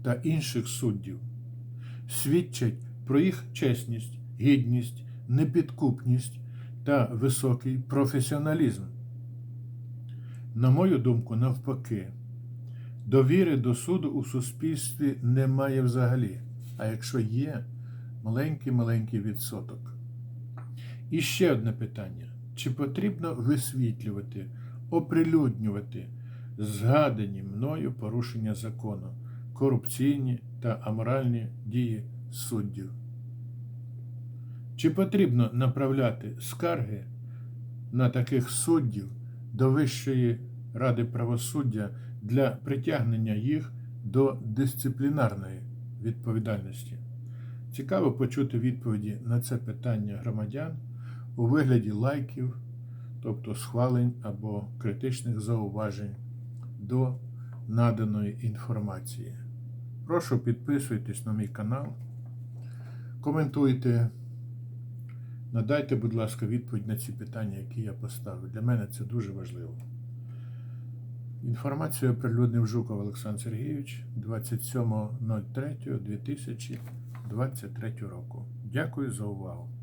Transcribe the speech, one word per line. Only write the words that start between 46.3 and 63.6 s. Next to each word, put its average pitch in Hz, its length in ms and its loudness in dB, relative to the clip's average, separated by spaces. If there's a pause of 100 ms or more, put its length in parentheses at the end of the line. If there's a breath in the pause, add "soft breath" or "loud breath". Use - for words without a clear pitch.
Цікаво 185 400 2
почути 123 480 2
відповіді 110 640 0
на 120 160 2
це 123 160 -2
питання 107 600 -2
громадян 120 540 -4 (640 loud breath)
у 120 120 2
вигляді 123 440 6
лайків, 127 640 0 (640 loud breath)
тобто 123 340 -4
схвалень 123 640 2
або 104 460 -4 (100)
критичних 120 600 -2
зауважень 104 760 -2 (640)
до 127 360 2 (520 loud breath)
наданої 110 800 2
інформації. 104 880 -4 (720)
Прошу, 165 340 2
підписуйтесь 120 840 0
на 110 80 0
мій 107 140 0
канал, 120 400 -2 (1300 loud breath)
коментуйте, 131 880 4 (1400 loud breath)